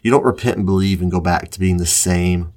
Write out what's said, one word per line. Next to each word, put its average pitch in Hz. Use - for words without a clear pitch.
You 113
don't 131
repent 123
and 101
believe 95
and 90
go 90
back 87
to -
being 92
the 87
same 87